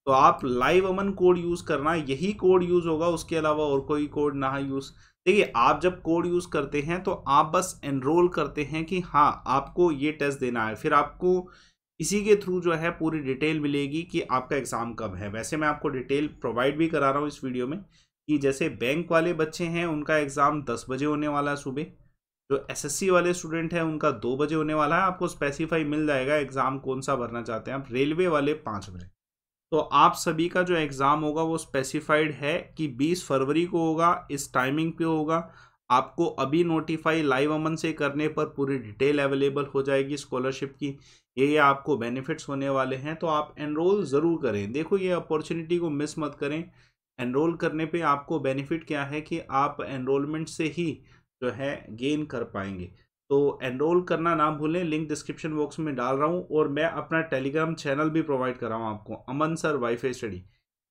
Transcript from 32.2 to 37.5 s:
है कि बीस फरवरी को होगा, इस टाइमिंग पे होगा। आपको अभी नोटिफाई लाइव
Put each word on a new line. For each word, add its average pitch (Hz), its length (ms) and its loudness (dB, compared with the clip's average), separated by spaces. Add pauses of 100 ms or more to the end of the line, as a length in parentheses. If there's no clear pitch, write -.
है 147 260 -2 (200)
कि 156 100 -2
बीस 147 400 -2
फरवरी 143 380 2
को 175 200 0
होगा, 165 460 2
इस - 220 -6
टाइमिंग 147 400 0
पे 165 100 -4
होगा। 160 500 0 (360)
आपको 135 360 2
अभी 156 380 0
नोटिफाई 160 580 0
लाइव 147 320 2